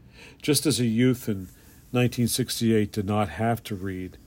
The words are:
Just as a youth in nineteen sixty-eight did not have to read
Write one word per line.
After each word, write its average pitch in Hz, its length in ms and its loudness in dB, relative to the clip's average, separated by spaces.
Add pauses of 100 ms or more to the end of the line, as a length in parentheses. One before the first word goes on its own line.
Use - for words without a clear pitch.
(400)
Just 147 240 2
as 147 140 2
a 123 80 2
youth 123 420 2
in 95 200 -6 (440)
nineteen 123 360 2
sixty-eight 113 640 0
did 101 140 -4
not 104 240 0
have 113 340 -2
to 107 100 -10
read 92 520 -8